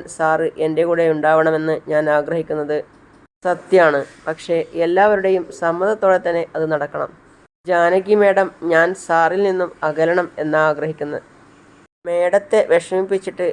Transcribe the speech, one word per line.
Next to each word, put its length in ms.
സാറ് 320
എൻ്റെ 220
കൂടെ 180
ഉണ്ടാവണമെന്ന് 600
ഞാൻ 260
ആഗ്രഹിക്കുന്നത് 600
സത്യമാണ്. 600
പക്ഷേ 300
എല്ലാവരുടെയും 580
സമ്മതത്തോടെ 680
തന്നെ 180
അത് 180
നടക്കണം. 360
ജാനകി 520
മാഡം, 300
ഞാൻ 140
സാറിൽ 380
നിന്നും 260
അകലണം 380
എന്നാ 260
ആഗ്രഹിക്കുന്നത്. 520
മാഡത്തെ 520
വിഷമിപ്പിച്ചിട്ട് 800